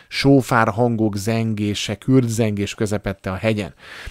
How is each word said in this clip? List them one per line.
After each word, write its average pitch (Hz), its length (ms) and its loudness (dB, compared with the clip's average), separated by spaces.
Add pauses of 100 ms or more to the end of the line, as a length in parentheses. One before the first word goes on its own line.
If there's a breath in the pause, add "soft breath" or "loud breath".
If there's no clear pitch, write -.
sófár 131 600 4
hangok 110 480 0
zengése, 107 800 -4
kürtzengés 110 800 0
közepette 101 560 -4
a 92 40 -4
hegyen. 104 380 -2 (380 loud breath)